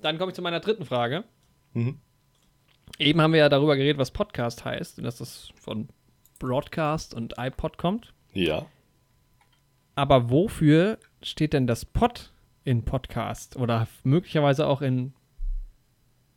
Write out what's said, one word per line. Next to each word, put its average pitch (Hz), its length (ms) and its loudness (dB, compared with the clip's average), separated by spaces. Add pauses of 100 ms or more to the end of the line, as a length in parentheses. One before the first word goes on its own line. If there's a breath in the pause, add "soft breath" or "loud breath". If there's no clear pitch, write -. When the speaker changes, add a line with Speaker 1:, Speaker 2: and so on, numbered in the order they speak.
Speaker 1:
Dann 160 160 -2
komme 185 140 -4
ich 180 60 -14
zu 180 60 -8
meiner 170 180 -4
dritten 208 240 -2
Frage. 123 400 -2 (480)
Speaker 2:
Mhm. 120 260 -2 (1000)
Speaker 1:
Eben 156 200 4
haben 160 120 6
wir 160 80 6
ja 147 80 6
darüber 147 260 4
geredet, 139 240 0
was 131 140 -2
Podcast - 520 -6
heißt - 340 -8
und - 60 -10
dass 120 120 -8
das - 400 -16
von - 320 -10 (500)
Broadcast 147 760 -4
und 117 220 -8
iPod 135 420 -6
kommt. 202 360 -4 (180)
Speaker 2:
Ja. 78 340 0 (1300)
Speaker 1:
Aber 135 340 4
wofür 165 680 4 (200)
steht - 320 -4
denn 131 140 2
das 117 180 -2
Pod - 480 -2 (300)
in 120 220 0
Podcast - 720 -6
oder 117 320 -2 (160)
möglicherweise 143 640 2
auch 139 140 0
in 127 320 -2 (1200)